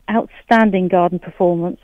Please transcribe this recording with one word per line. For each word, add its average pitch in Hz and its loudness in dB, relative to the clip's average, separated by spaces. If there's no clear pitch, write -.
Outstanding 214 0
garden 175 0
performance 175 -4